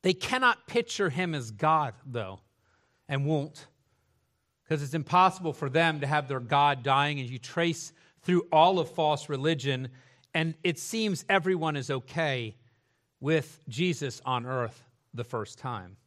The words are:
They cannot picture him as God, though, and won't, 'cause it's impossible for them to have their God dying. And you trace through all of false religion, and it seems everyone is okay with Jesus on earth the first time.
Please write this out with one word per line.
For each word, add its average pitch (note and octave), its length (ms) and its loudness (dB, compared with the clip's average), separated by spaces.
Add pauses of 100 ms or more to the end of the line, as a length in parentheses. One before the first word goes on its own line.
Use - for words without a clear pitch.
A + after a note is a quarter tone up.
They F#3 120 2
cannot B3+ 520 2
picture G3+ 440 0
him E3 240 -2
as A#2 160 -6
God, D3 440 2 (120)
though, G#2 340 -8 (680)
and C#3 180 -2
won't, D3 400 -2 (1000)
'cause D3+ 140 -2
it's C#3 120 -8
impossible F3+ 580 2
for C#3+ 160 -6
them D#3 320 2
to C#3 60 -4
have C#3+ 220 0
their C3 120 -4
God C#3 420 2
dying. C#3+ 380 2
And B2 80 -8
you B2+ 100 -10
trace - 540 -4 (300)
through F3+ 300 2
all F3 260 6
of D#3+ 120 -2
false D3+ 380 0
religion, C3+ 600 -2 (440)
and D#3+ 280 0
it F3 160 -2
seems G#3+ 500 -2
everyone E3+ 480 0
is C#3 140 -6
okay C3 680 -4 (640)
with D3 480 -2
Jesus C#3 560 -4
on B2 220 -2
earth B2+ 380 -4 (280)
the A#2 120 -8
first - 340 -8
time. G2 380 -8 (100)